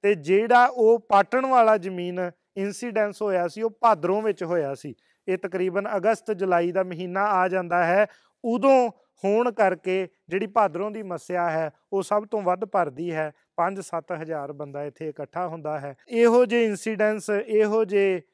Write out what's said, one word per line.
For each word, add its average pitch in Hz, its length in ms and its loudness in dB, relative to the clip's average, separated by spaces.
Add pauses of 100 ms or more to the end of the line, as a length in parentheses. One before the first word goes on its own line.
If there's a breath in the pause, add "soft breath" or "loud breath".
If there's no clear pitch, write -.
ਤੇ 202 100 4
ਜਿਹੜਾ 208 520 4
ਉਹ 233 320 4 (100)
ਪਾਟਣ 220 380 2
ਵਾਲਾ 226 300 6
ਜ਼ਮੀਨ 180 540 -6 (260)
ਇਨਸੀਡੈਂਸ 208 680 -4
ਹੋਇਆ 185 260 0
ਸੀ, 214 140 -8
ਉਹ 226 80 -2
ਭਾਦਰੋਂ 202 520 2
ਵਿੱਚ 208 220 -4
ਹੋਇਆ 160 300 -2
ਸੀ। 131 200 -12 (340)
ਇਹ 185 100 -2
ਤਕਰੀਬਨ 185 480 -4 (100)
ਅਗਸਤ 208 360 0
ਜੁਲਾਈ 180 400 0
ਦਾ 190 100 0
ਮਹੀਨਾ 180 460 -4
ਆ 185 200 2
ਜਾਂਦਾ 175 360 0
ਹੈ। 190 220 4 (380 soft breath)
ਉਦੋਂ 247 460 4 (340)
ਹੋਣ 226 260 2
ਕਰਕੇ 185 560 0 (220)
ਜਿਹੜੀ 196 180 -4
ਭਾਦਰੋਂ 202 440 0
ਦੀ 214 120 -12
ਮੱਸਿਆ 175 480 -4
ਹੈ, 160 200 -2 (220)
ਉਹ 196 100 -2
ਸਭ 208 240 -2
ਤੋਂ 208 160 -4
ਵੱਧ 180 220 0
ਭਰਦੀ 170 480 -4
ਹੈ। 156 200 -4 (240)
ਪੰਜ 190 240 -2
ਸੱਤ 170 320 -8
ਹਜ਼ਾਰ 156 400 -8
ਬੰਦਾ 143 320 -10
ਇੱਥੇ 156 240 -12
ਇਕੱਠਾ 151 400 -8
ਹੁੰਦਾ 156 300 -8
ਹੈ। 139 160 -12 (140 soft breath)
ਇਹੋ 233 360 4
ਜਿਹੇ 233 200 2
ਇਨਸੀਡੈਂਸ, 214 680 -2
ਇਹੋ 214 540 0
ਜਿਹੇ 196 360 0 (120)